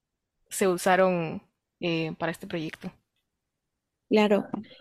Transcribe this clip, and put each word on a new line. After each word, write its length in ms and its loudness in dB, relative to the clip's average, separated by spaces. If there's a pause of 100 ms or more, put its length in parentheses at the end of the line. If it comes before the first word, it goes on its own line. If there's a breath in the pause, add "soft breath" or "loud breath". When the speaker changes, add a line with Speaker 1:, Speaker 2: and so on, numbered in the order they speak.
(500)
Speaker 1:
se 180 0
usaron, 760 2 (380)
eh, 380 -2
para 140 -4
este 160 -12
proyecto. 460 -10 (1160)
Speaker 2:
Claro. 360 4 (360 loud breath)